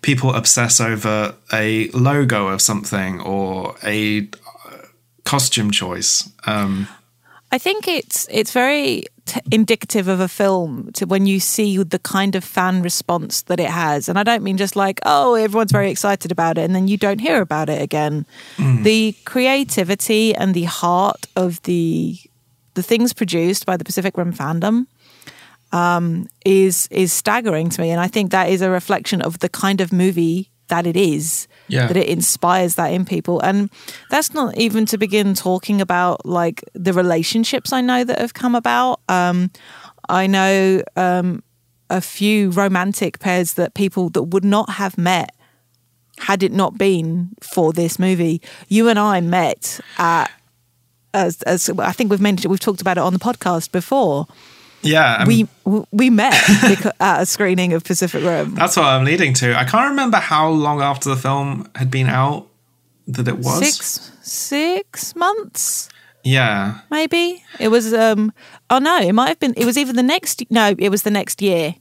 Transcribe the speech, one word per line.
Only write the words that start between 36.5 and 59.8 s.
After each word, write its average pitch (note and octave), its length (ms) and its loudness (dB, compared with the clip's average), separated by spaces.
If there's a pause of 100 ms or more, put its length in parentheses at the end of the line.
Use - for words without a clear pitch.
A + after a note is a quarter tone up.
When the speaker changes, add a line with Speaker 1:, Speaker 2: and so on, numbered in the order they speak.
Speaker 2:
the F#3 180 -2
relationships F3+ 800 0
I C4 80 0
know B3 240 0
that B3 140 -4
have - 160 -4
come B3 200 0
about. A#3+ 540 0
Um, F3+ 420 2 (580)
I F#3 180 2
know, F#3+ 560 4 (140)
um, F3+ 460 0 (460)
a F#3 120 -2
few G3+ 500 0
romantic F#3+ 680 -2
pairs F3+ 340 0
that F3 200 -2
people F#3+ 360 -2
that - 140 -2
would F3+ 200 -2
not G#3 260 2
have F#3+ 280 -6
met F3 360 -2 (840)
had F#3+ 240 0
it G3 100 2
not F#3+ 260 0
been F3 520 0 (100)
for E3 320 0
this E3 260 -2
movie. E3+ 420 0 (280)
You A3 200 4
and A3 100 4
I G#3 220 2
met E3+ 580 -2 (200)
at, E3+ 320 2 (840)
as, F3+ 280 -2
as - 360 -2
I - 140 -2
think A3 180 -2
we've G3+ 100 2
mentioned, G3+ 300 0
we've F#3+ 80 0
talked G3+ 220 -2
about F#3 160 0
it F3 60 0
on F3+ 100 2
the F#3 80 0
podcast F3+ 500 -2
before. F3 560 0 (560)
Speaker 1:
Yeah, D3+ 340 4
um, A2 120 2
Speaker 2:
We, A3 200 4 (160)
w-, G#3 260 0
we B3 200 4
met A3 220 4
Speaker 1:
<laughs> - 120 4 (180)
Speaker 2:
becau-, G3+ 380 2
at F3+ 220 2
a F#3 40 0
screening F3+ 460 0
of E3 120 -2
Pacific E3 400 -2
Rim. D3+ 300 -2
Speaker 1:
That's F3 220 0
what E3 100 2
I'm C3 180 4
leading D3+ 300 2
to. B2 240 2
I C3 60 2
can't A3+ 260 2